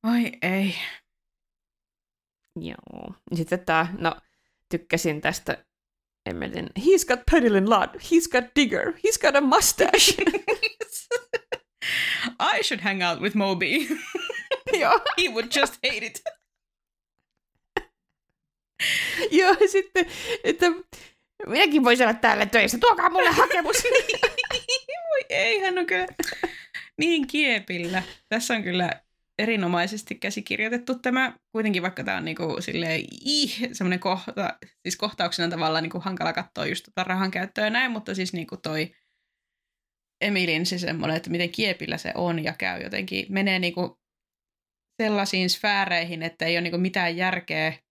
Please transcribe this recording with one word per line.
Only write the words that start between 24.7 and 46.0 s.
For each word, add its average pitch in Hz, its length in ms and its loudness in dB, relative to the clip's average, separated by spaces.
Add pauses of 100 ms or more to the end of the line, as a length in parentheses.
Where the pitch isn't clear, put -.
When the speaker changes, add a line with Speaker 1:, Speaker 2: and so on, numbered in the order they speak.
Speaker 1:
Voi 554 180 2
ei, 440 320 2
hän 370 160 0
on 349 80 0
kyllä 370 220 -2 (920)
niin 302 300 2
kiepillä. 190 760 -2 (260)
Tässä 240 240 -2
on 214 100 -2
kyllä 180 260 0 (500)
erinomaisesti 196 760 0
käsikirjoitettu 226 840 -4
tämä, 254 340 0 (180)
kuitenkin 214 300 0
vaikka 180 220 -6
tää 95 140 -4
on - 80 -6
niinku 160 340 -4
silleen, 165 420 -4 (240)
ih, 285 340 -2 (120)
semmonen 180 280 -2
kohta-, 190 580 -4 (240)
siis - 140 -6
kohtauksena 175 540 -4
tavallaan 160 340 -2
niinku 165 160 -6
hankala 170 340 -4
katsoa - 320 -6
just - 200 -6
tota - 180 -6
rahan 190 280 -2
käyttöä 190 320 -4
ja 214 60 0
näin, 247 220 0
mutta 214 240 -6
siis 185 180 -4
niinku 175 240 -8
toi 160 380 -6 (1300)
Emilin 180 440 0
se 180 120 -4
semmonen, 160 380 -4
että 165 140 -6
miten 175 200 -2
kiepillä 180 480 -4
se - 180 -8
on 165 280 -2
ja - 100 -4
käy 92 300 -6
jotenkin, 190 460 -6
menee 196 300 0
niinku 180 400 -4 (1040)
sellaisiin 196 480 0
sfääreihin, 175 760 -2